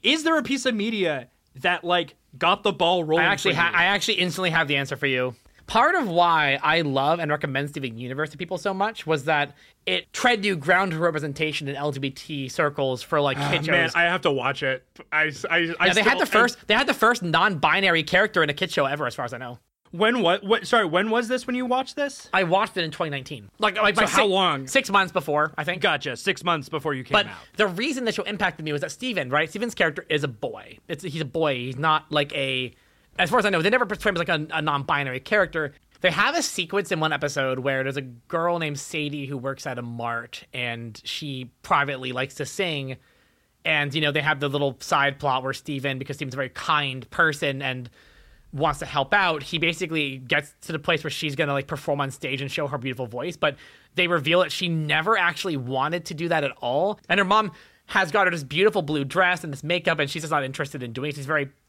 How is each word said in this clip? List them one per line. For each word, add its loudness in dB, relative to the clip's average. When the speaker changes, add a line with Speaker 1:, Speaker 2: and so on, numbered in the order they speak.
Speaker 1:
is 2
there 4
a 0
piece -2
of 2
media -2
that, 0
like, 0
got 2
the 2
ball 2
rolling 4
Speaker 2:
I 4
actually 2
Speaker 1:
for 0
Speaker 2:
ha-, 4
Speaker 1:
you? 0
Speaker 2:
I 6
actually 2
instantly 0
have 2
the 0
answer -2
for -2
you. 0
Part 4
of 0
why 4
I 4
love 2
and -2
recommend -2
Steven -8
Universe -6
to -20
people -6
so -2
much -4
was 0
that 2
it -2
tried 2
to 0
ground 2
representation -2
in -6
L -2
G -6
B -2
T -8
circles 0
for, 0
like, 2
Speaker 1:
Ah, -2
Speaker 2:
kid 0
Speaker 1:
man, 2
Speaker 2:
shows. -6
Speaker 1:
I 4
have 2
to 4
watch 0
it. -2
I, 2
I, 2
I 4
Speaker 2:
Yeah, 4
they 4
had 4
Speaker 1:
still, 2
Speaker 2:
the 4
first, 2
they 4
had 4
the 0
first 2
non-binary 4
character 4
in 4
a -2
kid -4
show 2
ever, -2
as -4
far -4
as -6
I -10
know. -12
Speaker 1:
When, 2
what, 4
what, 0
sorry, 4
when 2
was 0
this -2
when -4
you -2
watched -2
this? -6
Speaker 2:
I 4
watched 2
it 0
in -4
twenty -4
nineteen. -10
Like, 2
like, 4
Speaker 1:
So 4
Speaker 2:
by 4
Speaker 1:
how 0
Speaker 2:
six, 4
Speaker 1:
long? 2
Speaker 2:
six 0
months 4
before, 0
I -4
think. -4
Speaker 1:
Gotcha, 0
six -2
months 0
before -2
you -6
came -4
Speaker 2:
But 2
Speaker 1:
out. -12
Speaker 2:
the 4
reason -2
the 0
show -4
impacted -4
me -2
was -2
that -6
Steven, -4
right? 2
Steven's -6
character 0
is 2
a -4
boy. -10
It's, -8
he's -6
a -4
boy. 0
He's -6
not, 0
like, 0
a, -4
as 2
far 4
as 4
I 4
know, 2
they 4
never 4
portray 0
him -2
as, -2
like, -
a, 0
a 0
non-binary -2
character. 0
They 4
have 0
a 2
sequence -2
in 0
one 2
episode -2
where 0
there's -4
a -6
girl -2
named -4
Sadie -6
who -8
works -8
at -6
a -8
mart, -8
and -8
she -10
privately 0
likes -4
to -6
sing. -4
And, 0
you 0
know, 2
they 2
have 0
the 0
little 0
side 0
plot 0
where -4
Steven, -6
because -8
Steven's -8
a -8
very -4
kind -2
person 0
and -6
wants 0
to -8
help 0
out, 2
he -6
basically -2
gets -2
to -10
the -4
place 0
where -4
she's -6
gonna, 0
like, -2
perform -4
on -2
stage -6
and -6
show -4
her -6
beautiful -6
voice, -8
but 0
they 2
reveal 4
that 2
she -4
never 0
actually 0
wanted -2
to -10
do -4
that 2
at -4
all. 0
And 4
her 4
mom 2
has 0
got 4
her 4
this -6
beautiful 2
blue -2
dress 2
and -8
this -12
makeup, 0
and 0
she's -8
just -8
not 2
interested -6
in -10
doing -6
it. -8
She's -10
a -10
very 0